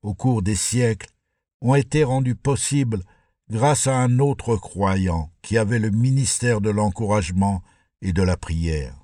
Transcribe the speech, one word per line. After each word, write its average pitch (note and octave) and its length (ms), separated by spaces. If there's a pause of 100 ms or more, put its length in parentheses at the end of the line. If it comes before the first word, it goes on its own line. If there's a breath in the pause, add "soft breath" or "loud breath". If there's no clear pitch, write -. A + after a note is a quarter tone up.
au G#2 100
cours A#2+ 300
des G#2 120
siècles A2+ 540 (540)
ont B2 120
été C#3+ 300
rendues B2+ 320
possibles C3 680 (460 soft breath)
grâce C3 380
à C3 100
un B2+ 220
autre C3+ 380
croyant F#2+ 840
qui - 160
avait A2 220
le G#2+ 120
ministère A#2+ 720
de G#2 80
l'encouragement G2+ 960 (400 soft breath)
et F#2+ 100
de F#2+ 100
la F2+ 140
prière. D#2+ 680